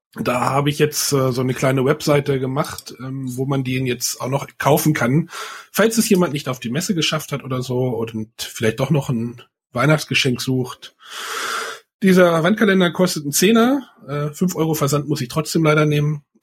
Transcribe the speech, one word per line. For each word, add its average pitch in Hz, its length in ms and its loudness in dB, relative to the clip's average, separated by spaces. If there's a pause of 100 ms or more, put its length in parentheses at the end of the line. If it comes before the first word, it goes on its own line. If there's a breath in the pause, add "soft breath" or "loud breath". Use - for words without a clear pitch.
(160)
Da 123 260 -2
habe 139 280 0
ich 143 80 -4
jetzt, 147 360 0
äh, 131 180 2
so 127 100 -2
eine 127 120 -2
kleine 131 320 0
Webseite 143 540 0
gemacht, 131 600 -6
ähm, 131 380 -8
wo 131 80 -4
man 135 180 -2
den 127 220 -2
jetzt 123 360 -4
auch 135 60 -6
noch 139 200 -4 (100)
kaufen 151 360 2
kann, 139 360 2 (420 loud breath)
falls 226 260 2
es 220 120 0
jemand 175 240 4
nicht 139 160 -4
auf 127 100 -6
die 117 120 -8
Messe 175 240 -2
geschafft 156 360 -2
hat 135 120 -6
oder 127 180 -4
so 127 260 -2
und 110 500 -4
vielleicht - 440 -2
doch 131 80 -2
noch 147 200 0
ein 120 320 -4 (300)
Weihnachtsgeschenk 135 720 2
sucht. - 540 -4 (1080 loud breath)
Dieser 180 420 6
Wandkalender 190 480 4
kostet 180 320 0
einen 139 100 -6
Zehner, 233 560 4 (180)
äh, 147 260 -4
fünf 180 220 -2
Euro 160 180 0
Versand 143 360 0
muss 139 120 -2
ich 127 60 -4
trotzdem 160 360 -2
leider 151 220 4
nehmen, 147 380 0 (200)